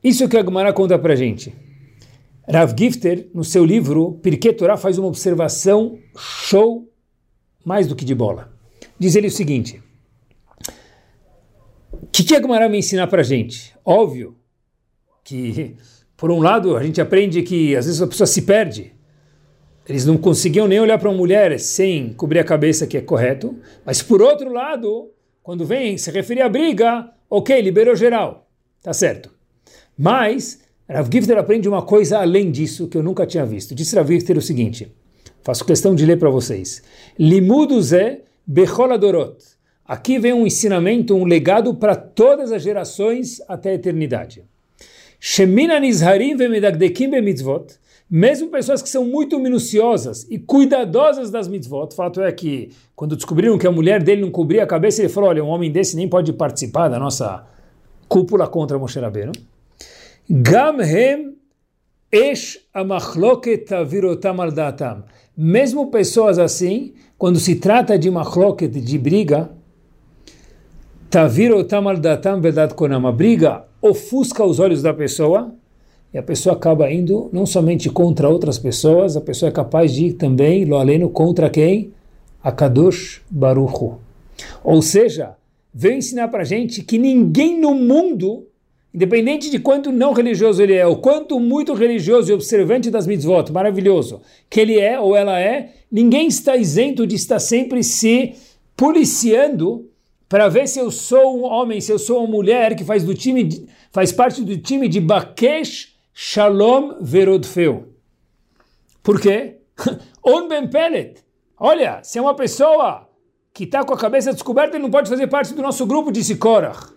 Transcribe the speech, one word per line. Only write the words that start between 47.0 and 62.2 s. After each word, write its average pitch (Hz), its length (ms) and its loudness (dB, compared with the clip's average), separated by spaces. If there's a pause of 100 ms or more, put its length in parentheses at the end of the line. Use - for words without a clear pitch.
bemitzvot." 165 680 -4 (300)
Mesmo 262 400 2
pessoas 269 320 -2
que - 80 -14
são 254 160 -2
muito 285 340 -2
minuciosas 214 920 -2
e 214 80 -8
cuidadosas 262 920 2
das 214 160 -6
mitzvot, 151 480 -10
fato 175 280 -6
é 175 100 -2
que 143 380 -8 (260)
quando 151 180 -6
descobriram 185 440 0
que 185 80 0
a 180 40 4
mulher 175 320 2
dele 202 200 2
não 180 80 -4
cobria 180 340 0
a - 20 -2
cabeça, 202 360 0
ele 175 60 0
falou, 196 200 0
"Olha, 156 160 0
um 147 40 -6
homem 170 220 -4
desse 170 240 -2
nem 170 140 -4
pode 165 240 0
participar 147 560 -4
da 120 100 -4
nossa 127 480 -6 (640)
cúpula 185 400 2
contra 143 300 -4
Moshe 135 200 -8
Rabbeinu." 110 340 -8 (960)
"Gam 208 520 2
hem 262 560 0 (760)
esh 254 500 0 (120)